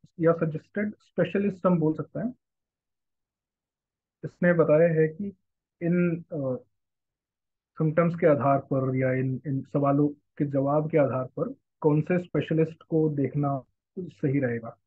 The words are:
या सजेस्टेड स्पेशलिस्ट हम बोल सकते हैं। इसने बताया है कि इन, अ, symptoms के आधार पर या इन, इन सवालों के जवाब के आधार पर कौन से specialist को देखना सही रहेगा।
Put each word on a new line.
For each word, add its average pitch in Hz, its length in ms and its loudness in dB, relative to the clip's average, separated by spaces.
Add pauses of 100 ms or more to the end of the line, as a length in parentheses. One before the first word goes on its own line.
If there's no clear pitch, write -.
(200)
या 165 120 4
सजेस्टेड 170 640 -4
स्पेशलिस्ट 190 720 -2
हम 180 120 4
बोल 156 160 2
सकते 151 260 -10
हैं। 240 140 -6 (1900)
इसने 175 280 0
बताया 160 360 4
है 156 200 2
कि 196 280 -10 (460)
इन, 170 500 0
अ, 135 240 -4 (1200)
symptoms 165 360 0
के - 120 0
आधार 139 320 4
पर 131 380 -4
या 131 160 0
इन, 131 340 -2
इन 135 160 -4
सवालों 143 460 0
के - 360 -8
जवाब 143 460 -2
के 160 80 2
आधार 131 260 0
पर 147 300 -8 (260)
कौन 151 200 2
से 180 180 0
specialist 160 640 -2
को 156 260 0
देखना 139 540 -2 (360)
सही 147 420 -4
रहेगा। 117 460 -6